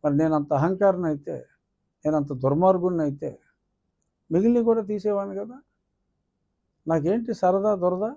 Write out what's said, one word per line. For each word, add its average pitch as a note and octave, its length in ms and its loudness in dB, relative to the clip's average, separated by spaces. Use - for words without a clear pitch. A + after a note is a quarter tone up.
మరి C#3+ 120 2
నేను D#3 180 2
అంత D3 180 -2
అహంకారిని F3+ 540 2
అయితే, D3+ 300 -6
నేను D3+ 120 0
అంత C#3+ 160 -2
దుర్మార్గుడిని E3+ 720 2
అయితే D3 380 -6
మిగిలినవి A#3 320 2
కూడా A3+ 160 2
తీసేవాడిని G3+ 600 -2
కదా. A#3+ 220 -14
నాకేంటి F#3 460 0
సరదా G3 400 0
దురద? F3+ 300 -2